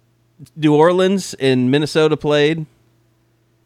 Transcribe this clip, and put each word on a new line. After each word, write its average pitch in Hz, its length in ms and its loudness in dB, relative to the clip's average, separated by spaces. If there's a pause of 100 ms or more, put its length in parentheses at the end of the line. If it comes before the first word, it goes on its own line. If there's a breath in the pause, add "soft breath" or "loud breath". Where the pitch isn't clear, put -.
(560)
New 151 180 0
Orleans 185 600 0
and 127 340 0
Minnesota 156 480 0
played 151 480 -2 (1000)